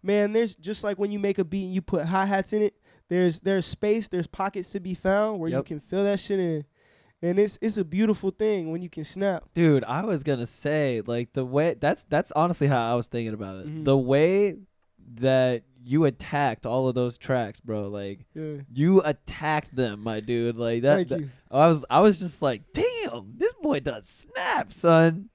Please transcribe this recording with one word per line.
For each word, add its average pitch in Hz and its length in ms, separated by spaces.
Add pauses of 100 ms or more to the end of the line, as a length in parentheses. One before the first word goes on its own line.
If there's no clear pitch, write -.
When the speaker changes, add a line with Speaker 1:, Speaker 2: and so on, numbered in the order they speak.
Speaker 1:
Man, 208 300
there's 220 240
just 185 300
like 202 120
when 202 140
you 208 80
make 202 180
a 190 60
beat 190 220
and 185 80
you 185 80
put 160 240
hi-hats 190 480
in 214 80
it, 208 140 (340)
there's, 175 320
there's 190 240
space, 208 420
there's 175 180
pockets 196 460
to 196 80
be 180 140
found 202 480
where 165 80
you 135 80
Speaker 2:
Yep. 139 80
Speaker 1:
can 151 160
fill 196 240
that 202 160
shit 196 180
in. 160 240 (580)
And 175 160
it's, 208 240
it's 214 160
a 196 60
beautiful 190 480
thing 202 400
when 170 100
you 175 80
can 156 140
snap. 190 400 (100)
Speaker 2:
Dude, 156 300
I 139 220
was 165 180
gonna 127 220
say, 143 600
like, 120 280
the 135 100
way, 143 340
that's, - 280
that's - 260
honestly 160 360
how 120 220
I 120 60
was 120 120
thinking 113 260
about 98 240
it. 95 100
Speaker 1:
Mm-hmm. 156 160
Speaker 2:
The 139 140
way 160 580 (600)
that 127 480 (200)
you 143 220
attacked 135 600
all 127 220
of 123 80
those 123 220
tracks, 117 420
bro, 104 300
like, 101 440
Speaker 1:
Yeah. 151 260 (140)
Speaker 2:
you 175 300
attacked 151 720
them, 107 280
my 110 180
dude. 117 340
Like, 117 280
that, 143 120
Speaker 1:
Thank 180 140
Speaker 2:
that 165 100
Speaker 1:
you. 143 100 (220)
Speaker 2:
I 143 160
was, 156 220
I 131 100
was 202 200
just 180 220
like, 135 300
"Damn, 349 640
this 370 160 (100)
boy 277 200
does 113 260
snap, - 640
son." 165 640